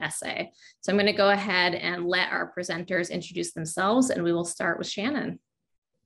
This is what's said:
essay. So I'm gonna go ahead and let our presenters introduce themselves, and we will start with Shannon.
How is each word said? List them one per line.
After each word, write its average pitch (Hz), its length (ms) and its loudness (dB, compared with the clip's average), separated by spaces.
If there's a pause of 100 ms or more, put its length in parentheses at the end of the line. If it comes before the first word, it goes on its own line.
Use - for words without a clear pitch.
essay. - 500 -6 (300)
So 185 100 -2
I'm 196 60 4
gonna 202 160 4
go 202 160 6
ahead 185 460 2
and 175 320 -4
let 180 240 0
our 175 260 -4
presenters 175 540 -2
introduce 170 420 -6
themselves, 196 560 2
and - 140 0
we 170 100 4
will 170 120 0
start 170 340 -2
with - 80 -6
Shannon. 202 520 -4 (680)